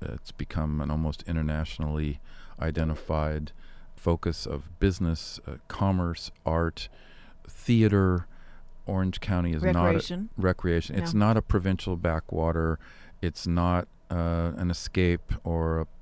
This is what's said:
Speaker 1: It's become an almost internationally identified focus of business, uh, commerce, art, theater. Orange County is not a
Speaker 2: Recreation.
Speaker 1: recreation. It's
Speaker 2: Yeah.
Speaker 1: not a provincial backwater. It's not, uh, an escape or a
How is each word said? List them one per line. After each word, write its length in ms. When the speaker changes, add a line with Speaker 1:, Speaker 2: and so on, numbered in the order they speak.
Speaker 1:
It's 320
become 480
an 100
almost 360
internationally 920
identified 920
focus 520
of 320
business, 680
uh, 100
commerce, 640
art, 420
theater. 760
Orange 340
County 320
is 100
not 140
a 20
Speaker 2:
Recreation. 580
Speaker 1:
recreation. 600
It's 160
Speaker 2:
Yeah. 60
Speaker 1:
not 180
a 60
provincial 540
backwater. 840
It's 260
not, 420
uh, 460
an 140
escape 640
or 380
a 60